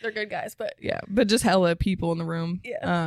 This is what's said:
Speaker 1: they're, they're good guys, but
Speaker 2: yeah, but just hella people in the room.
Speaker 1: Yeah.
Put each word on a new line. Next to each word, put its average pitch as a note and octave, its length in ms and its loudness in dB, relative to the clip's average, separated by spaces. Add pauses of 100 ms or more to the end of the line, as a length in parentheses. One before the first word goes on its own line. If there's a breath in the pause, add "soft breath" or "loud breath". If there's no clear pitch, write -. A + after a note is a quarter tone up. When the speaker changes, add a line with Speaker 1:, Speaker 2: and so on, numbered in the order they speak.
Speaker 1:
they're, A3+ 120 -4
they're G#3+ 120 -6
good G#3 60 -8
guys, - 240 -6
but - 260 -6
Speaker 2:
yeah, - 280 -4
but G#3 200 4
just A3 160 2
hella F3+ 320 4
people E3+ 360 0
in E3 60 -2
the E3+ 60 -4
room. E3 400 -4
Speaker 1:
Yeah. - 140 -8 (280)